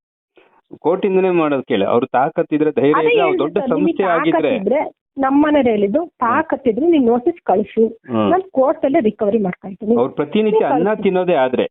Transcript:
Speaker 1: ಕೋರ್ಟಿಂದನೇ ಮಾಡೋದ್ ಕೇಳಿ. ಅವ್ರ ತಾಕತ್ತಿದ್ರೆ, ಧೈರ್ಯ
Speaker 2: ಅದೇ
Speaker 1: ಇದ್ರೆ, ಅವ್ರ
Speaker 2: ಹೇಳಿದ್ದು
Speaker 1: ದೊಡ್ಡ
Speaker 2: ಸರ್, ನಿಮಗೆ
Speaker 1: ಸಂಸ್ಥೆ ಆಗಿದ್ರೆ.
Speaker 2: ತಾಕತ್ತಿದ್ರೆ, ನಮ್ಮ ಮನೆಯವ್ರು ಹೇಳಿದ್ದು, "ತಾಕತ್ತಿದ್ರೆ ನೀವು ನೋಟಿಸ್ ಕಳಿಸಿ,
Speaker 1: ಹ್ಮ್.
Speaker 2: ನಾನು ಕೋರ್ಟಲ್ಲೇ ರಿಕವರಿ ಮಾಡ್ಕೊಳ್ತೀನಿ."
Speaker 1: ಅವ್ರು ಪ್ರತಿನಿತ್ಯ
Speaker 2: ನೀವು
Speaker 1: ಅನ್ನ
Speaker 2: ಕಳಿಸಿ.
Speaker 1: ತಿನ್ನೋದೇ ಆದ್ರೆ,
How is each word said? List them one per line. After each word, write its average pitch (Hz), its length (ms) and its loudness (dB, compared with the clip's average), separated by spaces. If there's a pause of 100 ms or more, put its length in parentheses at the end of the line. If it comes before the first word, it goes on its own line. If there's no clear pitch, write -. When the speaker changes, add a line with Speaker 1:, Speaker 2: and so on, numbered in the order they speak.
(800)
Speaker 1:
ಕೋರ್ಟಿಂದನೇ 185 500 0
ಮಾಡೋದ್ 151 360 0
ಕೇಳಿ. 101 200 0
ಅವ್ರ 120 200 0
ತಾಕತ್ತಿದ್ರೆ, 151 680 -2
ಧೈರ್ಯ 143 200 2
Speaker 2:
ಅದೇ 156 160 2
Speaker 1:
ಇದ್ರೆ, 156 140 2
ಅವ್ರ - 40 2
Speaker 2:
ಹೇಳಿದ್ದು - 180 0
Speaker 1:
ದೊಡ್ಡ 170 140 -4
Speaker 2:
ಸರ್, 190 120 -4
ನಿಮಗೆ 170 220 0
Speaker 1:
ಸಂಸ್ಥೆ 196 120 -2
ಆಗಿದ್ರೆ. 302 380 0
Speaker 2:
ತಾಕತ್ತಿದ್ರೆ, 262 580 -2 (180)
ನಮ್ಮ 277 300 2
ಮನೆಯವ್ರು 277 240 2
ಹೇಳಿದ್ದು, 208 360 -2
"ತಾಕತ್ತಿದ್ರೆ 254 800 -2
ನೀವು 302 180 4
ನೋಟಿಸ್ 247 380 0
ಕಳಿಸಿ, 214 440 0
Speaker 1:
ಹ್ಮ್. - 440 -2
Speaker 2:
ನಾನು 381 200 -2
ಕೋರ್ಟಲ್ಲೇ 285 480 0
ರಿಕವರಿ 214 380 0
ಮಾಡ್ಕೊಳ್ತೀನಿ." 196 580 -4
Speaker 1:
ಅವ್ರು 240 180 -2
ಪ್ರತಿನಿತ್ಯ 208 460 0
Speaker 2:
ನೀವು 170 140 0
Speaker 1:
ಅನ್ನ 165 120 0
Speaker 2:
ಕಳಿಸಿ. 214 180 -2
Speaker 1:
ತಿನ್ನೋದೇ 180 300 0
ಆದ್ರೆ, 127 380 0